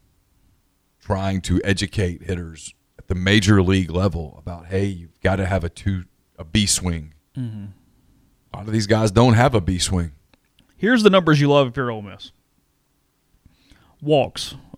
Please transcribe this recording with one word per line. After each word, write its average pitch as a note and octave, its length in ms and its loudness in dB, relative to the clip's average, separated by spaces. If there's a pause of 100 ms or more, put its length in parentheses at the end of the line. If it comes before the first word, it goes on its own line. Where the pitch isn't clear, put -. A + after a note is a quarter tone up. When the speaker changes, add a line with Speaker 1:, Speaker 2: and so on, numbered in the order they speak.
(1000)
Speaker 1:
trying G2 420 -2
to F2+ 220 0
educate F#2+ 580 -4
hitters E2+ 520 -10 (240)
at - 100 -20
the F#2 60 -4
major G2 480 4
league F#2 280 2
level E2+ 480 -4
about, E2+ 280 -14
"Hey, F#2+ 180 -4
you've F2+ 380 -10
gotta F#2+ 240 -2
have F#2 180 -2
a E2+ 40 -6
two, F#2+ 360 -6 (340)
a E2 60 -16
B G2 220 0
swing." E2 480 -4 (220)
Speaker 2:
Mm-hmm. A2 280 -10 (880)
Speaker 1:
A - 40 -14
lot G2 100 -12
of A2 60 -6
these G#2+ 140 -2
guys A2 240 2
don't A2+ 240 6
have B2+ 220 4
a G#2 40 2
B F2+ 180 -4
swing. E2+ 340 -4 (640)
Speaker 2:
Here's A3+ 260 2
the G#3 80 8
numbers D#3+ 300 4
you C#3+ 80 2
love C#3+ 200 4
if A#2 80 -10
you're B2 140 -4
Ole A2 120 -10
Miss. G2 280 -20 (1700)
Walks. - 540 -2 (240)